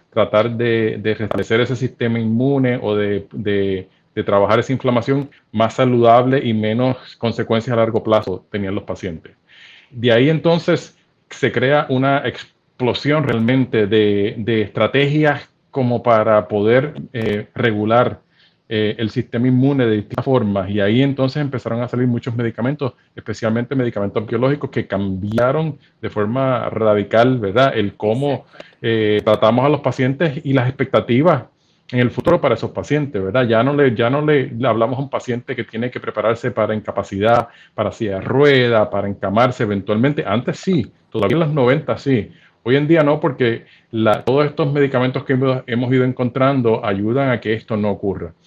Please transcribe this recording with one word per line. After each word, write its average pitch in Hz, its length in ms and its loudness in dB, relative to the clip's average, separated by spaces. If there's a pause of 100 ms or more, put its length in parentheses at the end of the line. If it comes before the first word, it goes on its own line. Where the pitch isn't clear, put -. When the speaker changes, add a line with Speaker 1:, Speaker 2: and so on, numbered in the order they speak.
(100)
Speaker 1:
tratar 110 460 0
de, 113 420 0
de 107 160 -2
restablecer 104 460 -2
ese 123 140 0
sistema 117 440 -4
inmune 123 600 0
o 104 140 -2
de, 101 380 -2
de, 98 560 -2 (260)
de 107 100 -4
trabajar 101 340 4
esa 120 140 -2
inflamación, 131 580 -2 (220)
más 110 220 0
saludable 127 680 4
y 113 100 0
menos 110 600 -2
consecuencias 113 580 -2
a - 20 0
largo 110 260 0
plazo 107 480 0
tenían 101 240 -4
los 101 100 -6
pacientes. 90 480 -10 (580)
De 120 220 0
ahí 131 180 4
entonces 165 680 0 (320)
se - 220 -2
crea 143 380 2
una 135 380 0
explosión - 1000 -4
realmente 117 640 0
de, 104 520 2
de 110 240 -2
estrategias 143 880 0 (200)
como 120 320 -2
para 107 460 4
poder, 117 460 0 (180)
eh, 107 420 -4
regular, 113 640 0 (500)
eh, 107 280 -2
el 113 120 -4
sistema 120 380 -2
inmune 131 380 2
de 107 100 2
distintas 104 280 -6
formas, 104 440 0
y 101 120 -2
ahí 110 220 2
entonces 135 380 0
empezaron 120 400 -4
a 120 80 -6
salir 123 180 -2
muchos 117 280 -4
medicamentos, 120 600 -4 (200)
especialmente 113 600 -4
medicamentos 110 520 -2
biológicos 131 440 -2
que - 160 -4
cambiaron 110 920 -2 (240)
de 107 80 -6
forma 117 580 -2
radical, 110 720 2
¿verdad? 117 380 0
El 101 180 -2
cómo, 123 520 -2
Speaker 2:
Exacto. - 360 -20
Speaker 1:
eh, 107 420 0
tratamos 110 400 4
a 143 40 4
los 151 120 0
pacientes 135 640 -2
y 139 80 -2
las 127 160 2
expectativas 123 760 0 (480)
en 123 80 0
el 120 100 2
futuro 165 300 0
para 127 140 2
esos 113 180 -6
pacientes, 131 500 -4
¿verdad? 117 240 0
Ya 113 160 2
no 139 120 0
le, 139 200 2
ya 117 160 0
no 143 100 0
le, 147 300 0
le 120 180 -4
hablamos 117 300 0
a 139 40 -4
un 135 80 -10
paciente 120 440 -6
que 110 100 -6
tiene 120 260 -6
que - 100 -10
prepararse 113 500 -2
para 110 240 0
incapacidad, 104 720 0 (260)
para 101 180 -2
silla 98 240 -4
de 95 60 -6
rueda, 123 680 4
para 101 180 -2
encamarse 107 540 0
eventualmente. 110 640 0
Antes 123 320 -2
sí, 180 320 -2 (200)
todavía 110 260 0
en 170 40 2
los 151 120 0
noventa 131 440 0
sí. 120 340 -2 (340)
Hoy 127 120 2
en 147 100 2
día 160 160 4
no, 147 160 2
porque 131 460 -2 (280)
la, 110 320 2
todos 139 200 2
estos 147 260 -2
medicamentos 135 540 0
que - 80 -2
hemos, 131 340 0
hemos 123 240 -2
ido 127 140 2
encontrando 127 800 0
ayudan 113 460 0
a 117 100 -2
que 107 140 -2
esto 110 240 -6
no 104 120 0
ocurra. 87 440 -6 (120)